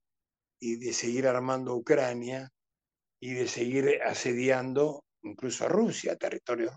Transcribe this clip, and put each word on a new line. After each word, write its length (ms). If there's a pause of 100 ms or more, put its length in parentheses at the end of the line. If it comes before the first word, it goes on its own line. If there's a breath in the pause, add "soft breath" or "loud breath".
(600)
y 160
de 180
seguir 320
armando 460
a 40
Ucrania 760 (680)
y 140
de 140
seguir 560
asediando 1000 (200)
incluso 420
a 40
Rusia, 460
territorio 600